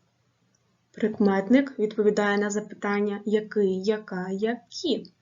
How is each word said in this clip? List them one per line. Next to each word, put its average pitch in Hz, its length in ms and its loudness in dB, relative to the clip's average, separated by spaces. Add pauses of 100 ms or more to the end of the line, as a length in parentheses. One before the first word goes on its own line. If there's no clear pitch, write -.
(920)
Прикметник 214 880 2
відповідає 208 580 2
на 208 120 0
запитання 202 760 -4
«який?», 208 580 0
«яка?», 196 460 -4
«які?» 226 840 -4 (100)